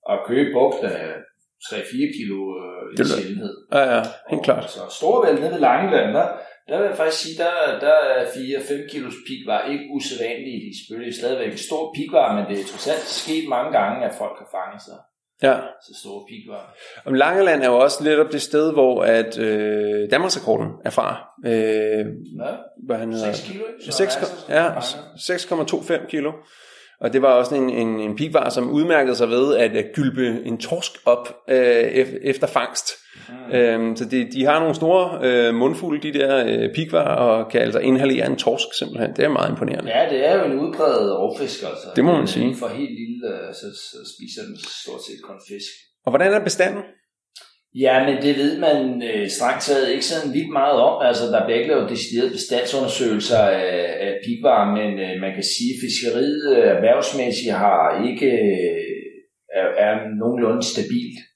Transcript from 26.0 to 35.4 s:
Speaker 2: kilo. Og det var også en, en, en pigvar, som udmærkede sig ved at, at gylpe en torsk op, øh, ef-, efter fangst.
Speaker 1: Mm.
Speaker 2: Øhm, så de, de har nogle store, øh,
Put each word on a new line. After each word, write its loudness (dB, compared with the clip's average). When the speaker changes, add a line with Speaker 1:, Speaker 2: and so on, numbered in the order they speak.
Speaker 2:
kilo. -4
Og -2
det 4
var 8
også 2
en, 0
en, -2
en -4
pigvar, 0
som -2
udmærkede 2
sig 2
ved 4
at, 4
at 0
gylpe 0
en -6
torsk -6
op, 2
øh, 6
ef-, 0
efter 0
fangst. -2
Speaker 1:
Mm. -12
Speaker 2:
Øhm, 2
så -6
de, -2
de 0
har 8
nogle 2
store, 2
øh, 4